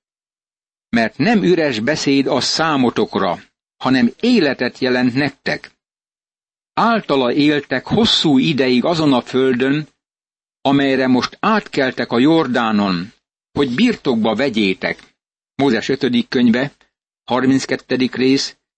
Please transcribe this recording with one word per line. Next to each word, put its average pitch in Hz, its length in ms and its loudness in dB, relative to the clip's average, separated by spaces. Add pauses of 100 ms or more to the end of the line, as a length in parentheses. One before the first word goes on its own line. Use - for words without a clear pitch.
(880)
Mert 113 300 -2
nem 202 240 2
üres 160 360 2
beszéd 139 480 0
a 127 140 0
számotokra, 117 1040 -2 (340)
hanem 127 440 0
életet 156 580 0
jelent 127 360 0
nektek. - 560 -6 (1040)
Általa 156 600 0
éltek 147 540 0
hosszú 165 520 2
ideig 127 460 0
azon 156 280 0
a 123 80 2
földön, 131 680 -2 (720)
amelyre 135 460 0
most 127 340 0
átkeltek 143 720 -2
a 120 60 2
Jordánon, 117 920 0 (400)
hogy 139 220 -2
birtokba 123 600 0
vegyétek.” 104 840 -4 (380)
Mózes 117 340 0
ötödik 123 400 -2
könyve, 123 440 0 (520)
harminckettedik 131 920 -2
rész, 131 420 0 (220)